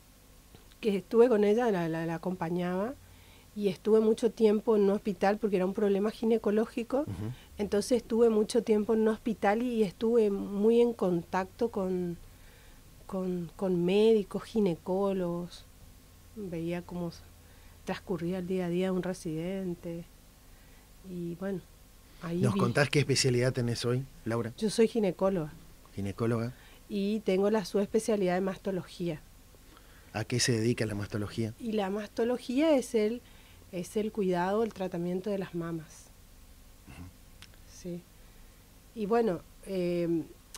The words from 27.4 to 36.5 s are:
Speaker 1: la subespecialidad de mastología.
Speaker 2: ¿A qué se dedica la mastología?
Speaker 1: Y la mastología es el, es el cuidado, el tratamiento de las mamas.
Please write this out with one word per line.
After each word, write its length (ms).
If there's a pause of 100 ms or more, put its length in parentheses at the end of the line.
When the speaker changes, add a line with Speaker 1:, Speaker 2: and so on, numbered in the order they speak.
Speaker 1:
la 140
subespecialidad 720
de 40
mastología. 800 (920)
Speaker 2:
¿A 120
qué 140
se 140
dedica 340
la 80
mastología? 640
Speaker 1:
Y 140
la 180
mastología 840
es 180
el, 260 (520)
es 260
el 120
cuidado, 540
el 80
tratamiento 560
de 80
las 180
mamas. 520 (800)